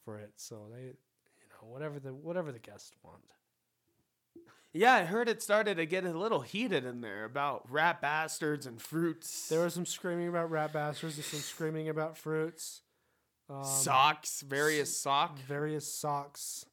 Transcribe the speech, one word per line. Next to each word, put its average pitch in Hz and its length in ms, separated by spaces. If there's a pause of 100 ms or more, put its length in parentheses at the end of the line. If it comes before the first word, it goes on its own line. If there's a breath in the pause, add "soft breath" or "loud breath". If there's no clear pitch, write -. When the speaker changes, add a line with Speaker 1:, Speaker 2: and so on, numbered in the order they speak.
Speaker 1:
for 107 160
it, 104 160
so 107 380
they, 123 80
you 127 100
know, - 760
whatever 147 320
the, 131 120
whatever 156 380
the 117 80
guests - 320 (100)
want. 82 200 (1500 soft breath)
Speaker 2:
Yeah, 220 200
I 214 120
heard 226 240
it 220 120
started 208 360
to 165 80
get 185 180
a 180 80
little 175 300
heated 185 420
in 123 160
there 107 240
about 123 480
rat 165 300
bastards 151 640
and 117 160
fruits. 160 680
Speaker 1:
There 160 160
was 170 100
some 175 120
screaming 175 420
about 170 240
rat 151 220
bastards 151 420
and 147 80
some 151 160
screaming 156 480
about 156 300
fruits. 156 640 (680)
Um, 139 140
Speaker 2:
Socks, 135 800
various 143 480
Speaker 1:
s-, - 80
Speaker 2:
sock 147 400 (100)
Speaker 1:
various 147 420
socks. - 840